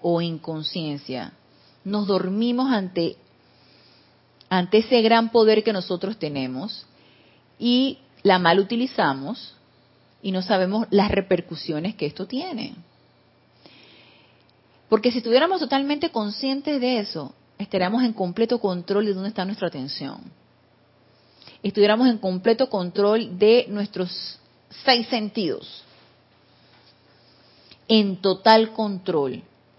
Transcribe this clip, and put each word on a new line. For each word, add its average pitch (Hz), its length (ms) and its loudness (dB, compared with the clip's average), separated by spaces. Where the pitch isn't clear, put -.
o 170 200 0
inconsciencia. 156 1120 -8
Nos 202 240 -4
dormimos 220 640 0
ante, 185 440 -2
ante 185 300 4
ese 226 220 2
gran 226 280 4
poder 220 340 4
que 220 80 0
nosotros 190 460 -6
tenemos 139 680 -8
y 247 400 0
la 190 160 4
mal 180 200 4
utilizamos 196 960 -2
y 196 100 -6
no 185 100 -2
sabemos 196 480 0
las 202 220 4
repercusiones 175 840 -2
que 170 120 -6
esto 165 180 -10
tiene. 277 500 -10
Porque 220 220 2
si 240 80 -4
estuviéramos 302 420 2
totalmente 285 480 -2
conscientes 269 720 -4
de 247 180 0
eso, 165 340 -8
estaríamos 202 460 -2
en 226 100 0
completo 226 460 -2
control 196 460 -2
de 208 80 -2
dónde 190 160 -6
está 190 160 -6
nuestra 196 220 -6
atención. 139 520 -10
Estuviéramos 214 440 4
en 233 100 2
completo 214 520 0
control 202 680 0
de 220 320 6
nuestros 202 680 -8
seis 240 240 2
sentidos. 208 760 -6
En 202 300 2
total 220 560 4
control. 180 720 -2